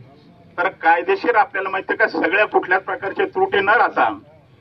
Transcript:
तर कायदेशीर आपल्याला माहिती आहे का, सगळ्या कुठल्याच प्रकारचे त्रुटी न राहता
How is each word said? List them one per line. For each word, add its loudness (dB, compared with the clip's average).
तर 0
कायदेशीर 0
आपल्याला 0
माहिती -6
आहे -2
का, 0
सगळ्या 2
कुठल्याच 0
प्रकारचे -4
त्रुटी 0
न 2
राहता 2